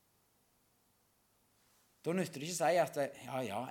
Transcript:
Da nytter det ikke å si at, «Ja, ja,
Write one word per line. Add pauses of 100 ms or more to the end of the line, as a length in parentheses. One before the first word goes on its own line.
(2000)
Da
nytter
det
ikke
å
si
at, (280)
«Ja,
ja,